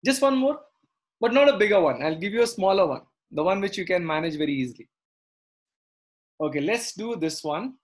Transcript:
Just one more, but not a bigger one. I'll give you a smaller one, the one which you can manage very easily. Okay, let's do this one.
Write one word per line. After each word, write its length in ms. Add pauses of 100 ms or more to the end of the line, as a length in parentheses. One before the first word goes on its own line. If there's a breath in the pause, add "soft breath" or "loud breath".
Just 160
one 160
more, 240 (580)
but 140
not 160
a 80
bigger 240
one. 220
I'll 160
give 160
you 80
a 40
smaller 400
one, 160 (280)
the 120
one 200
which 160
you 80
can 200
manage 300
very 160
easily. 360 (1500)
Okay, 220
let's 320
do 240
this 260
one. 420